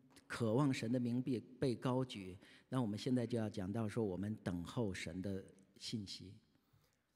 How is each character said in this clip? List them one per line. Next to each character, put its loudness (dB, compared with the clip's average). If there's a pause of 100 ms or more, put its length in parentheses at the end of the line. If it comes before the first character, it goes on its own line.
(260)
渴 2
望 6
神 0
的 4
名 0
被， 0 (180)
被 4
高 2
举。 -10 (300)
那 2
我 2
们 0
现 2
在 4
就 0
要 2
讲 -4
到 0
说， 0
我 0
们 0
等 -2
候 0
神 -6
的 -4 (340)
信 -6
息。 -12 (800)